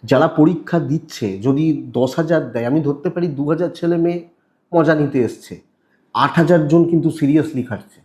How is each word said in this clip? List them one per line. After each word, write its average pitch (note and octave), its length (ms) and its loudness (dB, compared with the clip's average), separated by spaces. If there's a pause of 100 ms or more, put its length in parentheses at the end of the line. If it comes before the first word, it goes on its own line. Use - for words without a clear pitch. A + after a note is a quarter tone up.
যারা C#3 240 2
পরীক্ষা E3 520 2
দিচ্ছে, B2+ 600 -6
যদি C#3 440 0 (100)
দশ C3 220 0
হাজার D#3 360 -2
দেয়, A#2 140 -4
আমি D3 160 0
ধরতে C#3+ 280 -4
পারি F3 180 -4
দু C#3+ 220 -4
হাজার E3 260 -2
ছেলে E3+ 220 -2
মেয়ে E3+ 320 -2 (460)
মজা D#3+ 200 4
নিতে C#3+ 240 0
এসছে, - 420 -4 (520)
আট C#3 240 0
হাজার E3 300 4
জন E3 220 4
কিন্তু E3 200 2
সিরিয়াসলি C#3+ 540 0
খাটছে - 420 -12